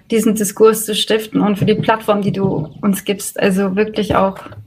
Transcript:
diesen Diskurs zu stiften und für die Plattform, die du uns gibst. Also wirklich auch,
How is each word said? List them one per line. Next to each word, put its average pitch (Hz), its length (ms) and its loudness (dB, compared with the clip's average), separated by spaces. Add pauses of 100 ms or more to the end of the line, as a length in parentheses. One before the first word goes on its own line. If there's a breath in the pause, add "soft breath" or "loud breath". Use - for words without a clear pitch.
(100)
diesen 214 260 2
Diskurs 220 500 2
zu 214 80 -4
stiften 220 480 0
und 202 160 0
für - 80 0
die 214 80 2
Plattform, 214 480 0
die 190 100 0
du 190 480 -2
uns 196 240 0
gibst. - 340 -6
Also 196 380 0
wirklich 214 380 0
auch, 190 240 0 (280)